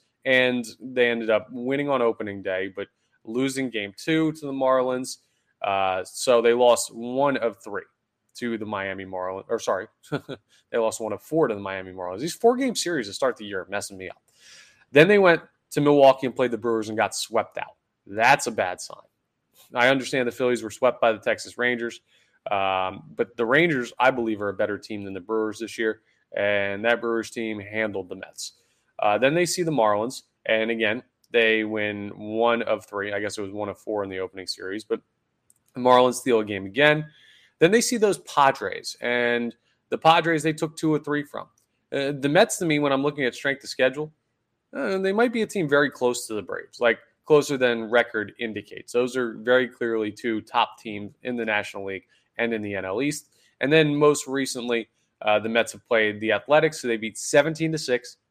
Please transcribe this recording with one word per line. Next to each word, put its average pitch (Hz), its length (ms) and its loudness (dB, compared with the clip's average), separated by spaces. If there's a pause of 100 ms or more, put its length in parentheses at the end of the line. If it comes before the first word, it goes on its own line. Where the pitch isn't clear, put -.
(260)
and 127 400 2 (140)
they 123 300 2
ended 117 200 -2
up 107 220 2
winning 135 380 -4
on 131 120 2
opening 107 400 -2
day, 95 320 -4
but 101 140 -10 (380)
losing 131 440 -2
game 104 280 -8
two 160 340 0
to 151 140 -14
the 139 80 -8
Marlins. 131 640 0 (440)
Uh, 95 440 0
so - 360 2
they 117 120 4
lost 120 400 4
one 127 420 -2
of 110 280 -4
three 101 200 -10 (520)
to 117 240 -6
the 107 60 -8
Miami 98 400 -6
Marlins, 95 440 -8
or 113 80 0
sorry, 104 300 -4 (120)
<laughs> - 120 -16
they - 680 -10
lost 110 240 -2
one 107 120 -6
of 101 100 -10
four 156 240 0
to 110 80 -4
the 101 40 -10
Miami 95 320 -10
Marlins. 92 280 -10
These 165 160 -8
four-game 247 400 0
series 151 320 -4
to 98 60 -12
start 127 240 -2
the 107 80 -16
year 101 160 -8
are 85 60 -12
messing 98 300 -8
me 92 120 -12
up. - 120 -20 (680)
Then 151 160 8
they 208 100 6
went 180 240 6 (300)
to 147 100 0
Milwaukee 143 460 6
and 120 80 -4
played 123 160 2
the 117 80 -2
Brewers 110 300 -2
and 107 80 -4
got 104 180 0
swept - 420 -4
out. - 180 -12 (300)
That's 113 400 2
a 123 60 -4
bad 95 280 -4
sign. - 220 -16 (720)
I 123 160 4
understand 131 380 0
the 117 40 -2
Phillies 123 300 0
were 110 80 -8
swept 123 320 0
by 117 100 4
the 110 60 -2
Texas 104 400 -6
Rangers, 117 420 -4 (520)
um, 95 520 -2 (120)
but - 200 -4
the 120 100 -2
Rangers, 135 520 2
I 127 140 6
believe, 113 280 -4
are 101 100 -4
a 98 40 -6
better 104 240 -2
team 101 260 -12
than 98 100 -12
the 95 60 -10
Brewers 107 400 -4
this 110 180 -10
year, 110 240 -2 (340)
and 101 500 -2
that 117 160 2
Brewers 113 300 -4
team 110 280 -6
handled 101 480 -6
the 92 80 -12
Mets. - 380 -14 (460)
Uh, 104 180 2
then 131 160 2
they 175 140 2
see 175 160 -4
the 165 80 -2
Marlins, 110 520 0 (220)
and 110 240 0
again, 113 340 -2 (280)
they 113 320 4
win 104 520 -4
one 113 460 0
of 110 240 -2
three. 101 260 -6
I 101 80 -4
guess 104 180 -6
it 107 40 -8
was 98 100 -8
one 104 160 -6
of 98 120 -10
four 104 240 -4
in 98 60 -8
the 92 100 -8
opening 95 280 -8
series, 95 360 -10
but - 180 -6 (720)
the 123 80 -10
Marlins 127 340 6
steal 117 240 2
a 107 60 -2
game 101 200 -6
again. 147 400 2 (540)
Then 170 120 6
they 233 100 4
see 240 160 -2
those 202 220 2
Padres, - 800 0
and 120 520 0 (360)
the 123 80 -2
Padres 160 460 4
they 160 100 0
took 156 240 -6
two 156 160 0
or 147 60 0
three 147 240 -4
from. - 240 -12 (440)
Uh, 139 260 -2
the 135 120 -2
Mets, 196 300 4
to 185 60 -2
me, 151 140 2
when 143 140 2
I'm 135 100 0
looking 147 220 -2
at 117 100 -2
strength 139 280 -4
of 110 60 -14
schedule, 135 440 0 (600)
uh, 196 260 -2
they 190 120 0
might 226 220 2
be 233 80 -2
a 214 60 0
team 180 200 -2
very 143 220 4
close 123 380 -2
to 110 80 -8
the 104 60 -4
Braves, 92 380 -12
like, 117 200 4 (260)
closer 143 320 4
than 117 320 0
record 110 500 0
indicates. 104 540 -10
Those 123 240 0
are 120 220 -2
very 123 280 2
clearly 113 440 -4
two 110 280 -4
top 113 400 -2
teams 104 340 -12 (100)
in 123 120 -6
the 117 80 -6
National 104 400 -4
League 95 220 -10 (320)
and 117 160 -2
in 110 80 -4
the 101 140 -8
N 95 100 -6
L 95 160 -4
East. 147 280 -6 (300)
And 135 140 2
then 156 200 4
most 147 340 4
recently, 123 600 -4 (340)
uh, 107 180 2
the 107 100 -4
Mets 113 240 0
have 104 140 -20
played 107 340 0
the 110 100 0
Athletics, 151 480 2
so - 80 -6
they 117 80 0
beat 107 220 -8
seventeen 160 540 2
to 156 60 -4
six, 127 400 -4 (140)